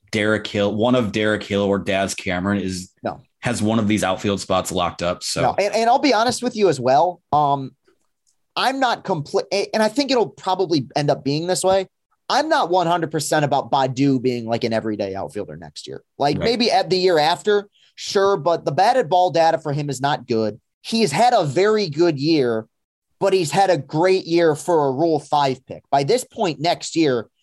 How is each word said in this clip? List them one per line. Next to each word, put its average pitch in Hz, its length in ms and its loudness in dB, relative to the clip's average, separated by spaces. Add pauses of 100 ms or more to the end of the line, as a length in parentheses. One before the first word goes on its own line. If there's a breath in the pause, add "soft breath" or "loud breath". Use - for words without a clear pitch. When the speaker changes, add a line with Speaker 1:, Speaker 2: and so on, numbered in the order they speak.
(120)
Speaker 1:
Derek 107 340 0
Hill, 104 280 -2
one 120 200 2
of 117 160 0
Derek 107 320 0
Hill 101 220 -2
or 101 140 2
Daz 95 360 -2
Cameron 95 460 -2
is, 92 320 -8 (100)
Speaker 2:
No. 92 200 -8 (180)
Speaker 1:
has 113 200 -4
one 110 200 2
of 101 80 0
these 101 160 0
outfield 95 360 -2
spots 92 300 -2
locked 87 320 -4
up. 87 220 -4
So - 180 -4
Speaker 2:
No, - 160 2
and, 202 160 0
and 226 160 2
I'll 262 80 4
be 247 160 2
honest 233 280 -2
with 247 120 -4
you 208 140 2
as 139 100 2
well. 147 440 2 (100)
Um, 143 420 0 (800)
I'm 247 220 0
not 233 260 0
compli-, 180 480 -2
a-, 196 220 -2
and 220 80 2
I 214 60 4
think 269 240 -2
it'll 233 160 2
probably 175 640 -2
end 147 160 0
up - 140 -2
being 151 240 -2
this 180 160 0
way. 190 240 2 (400)
I'm 277 200 0
not 262 220 0
one 175 160 2
hundred 165 240 0
percent 156 340 -2
about 127 280 -2
Badu 135 500 2
being, 120 240 -2
like, 113 160 -2
an 113 100 -2
everyday 104 440 -4
outfielder 80 400 -10
next 78 320 -18
year. - 160 -14 (140)
Like, 147 200 0
Speaker 1:
Right. - 60 -4
Speaker 2:
maybe 233 260 0
at 180 180 0
the 180 80 0
year 180 220 2
after, 196 500 0 (280 soft breath)
sure, 196 400 0
but 165 280 -2
the 165 60 -4
batted 196 380 2
ball 180 220 2
data 160 280 2
for 151 140 -6
him 147 180 -4
is 123 100 -8
not 139 280 -4
good. 110 320 -2 (200)
He's 226 320 -2
had 240 220 4
a 196 100 4
very 196 460 0
good 156 280 2
year, 131 480 0 (520)
but 190 140 0
he's 180 180 2
had 190 200 4
a 175 80 4
great 175 480 0
year 165 280 2
for 156 320 0
a 135 60 0
Rule 156 260 0
five 143 480 -2
pick. 85 240 -16
By 139 140 2
this 233 200 0
point 170 360 -4
next 165 340 -2
year, 135 340 2 (140)